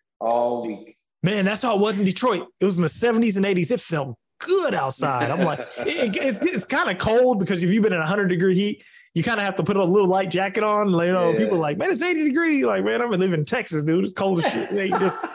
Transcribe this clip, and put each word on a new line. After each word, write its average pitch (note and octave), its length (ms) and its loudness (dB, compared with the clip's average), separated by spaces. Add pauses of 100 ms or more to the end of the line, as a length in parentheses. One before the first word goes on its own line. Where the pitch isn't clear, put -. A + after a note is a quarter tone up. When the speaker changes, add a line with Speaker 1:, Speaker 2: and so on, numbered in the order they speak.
(200)
Speaker 1:
all A#2+ 460 -2
week. G#2 300 -12 (260)
Speaker 2:
Man, G3 220 0
that's G3+ 180 -2
how A#3 140 0
it G3 40 2
was G#3 200 0
in G#3 40 2
Detroit. F#3+ 440 -2 (120)
It - 40 0
was F#3+ 140 0
in F3+ 40 2
the D#3 60 2
seventies A3+ 480 0
and G3 100 0
eighties. F3+ 240 0
It B3 100 0
felt C3+ 380 -6 (220)
good E4+ 340 0
outside. C3+ 560 -2
I'm E3+ 120 -2
like, D3 180 0
Speaker 1:
<laughs> - 260 -14
Speaker 2:
it, B3+ 300 -2
it, - 0 -
it's, C4 280 -2
it's D#4+ 220 -2
kinda C4 300 -2
cold A#3 420 2
because F#3 240 -2
if F3+ 80 2
you've G#3+ 140 4
been G#3 80 2
in E3+ 80 0
a D#3+ 60 -2
hundred G3 220 0
degree F3+ 280 2
heat, G3+ 280 -2 (300)
you E3 80 0
kinda A3 200 0
have G3 140 -2
to F3 60 0
put G3 140 0
a G3 80 2
little F#3 240 4
light F#3 220 2
jacket G3 340 -2
on. G#3 260 2
You F3 220 2
know, F#3 180 2
Speaker 1:
Yeah. A3+ 80 2
Speaker 2:
people G#3+ 180 2
are E3 40 2
like, D3+ 180 -2
"Man, E4 120 0
it's D4+ 120 -2
eighty E4+ 220 0
degrees." D4+ 400 2
Like, G3 200 0
"Man, A3 180 0
I'm A#3+ 80 -2
living F3+ 300 0
in D3 60 -2
Texas, D#3 360 -4
dude. E3 220 2
It's G3 80 -4
cold F#3+ 320 0
as - 80 -2
shit. - 180 -4
It G3 80 -2
ain't F#3+ 220 -2
just," F#3+ 140 0 (200)